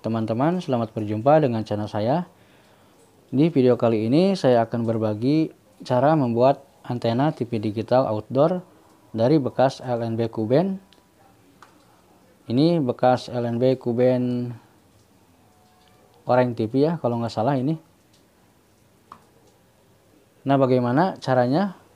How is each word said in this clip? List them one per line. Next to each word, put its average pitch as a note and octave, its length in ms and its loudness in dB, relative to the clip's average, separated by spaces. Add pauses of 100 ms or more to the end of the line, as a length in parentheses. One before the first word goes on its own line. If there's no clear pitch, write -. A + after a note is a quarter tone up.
Teman-teman, A2+ 560 -2
selamat A#2+ 320 -4
berjumpa A2 480 2
dengan A#2 240 0
channel G#2+ 240 -6
saya. A#2+ 400 -4 (1040)
Di C#3 160 2
video B2+ 320 4
kali A2+ 320 0
ini, F#3 240 2
saya B2 320 2
akan A#2 160 -6
berbagi A2+ 640 -2 (320)
cara B2+ 400 2
membuat B2 400 2 (240)
antena B2 480 -2
T B2 160 -8
V A#2 160 -6
digital A2+ 400 0
outdoor C3 560 -2 (560)
dari B2+ 240 2
bekas B2+ 400 0
L A#2+ 240 -6
N A2+ 160 -4
B A#2 80 -2
Kuben. B2+ 480 -2 (1800)
Ini D#3 320 2
bekas B2 480 0
L A#2+ 160 -4
N A#2 160 -2
B C3 160 2
Kuben B2 720 0 (1800)
Oreng B2 240 4
T A2+ 160 -2
V C3 160 0
ya, D#3+ 160 0
kalau A#2+ 240 -2
nggak A2+ 80 -6
salah A#2+ 240 0
ini. C#3 240 -2 (2750)
Nah, C3+ 160 2
bagaimana C3 640 2
caranya C3+ 560 0 (160)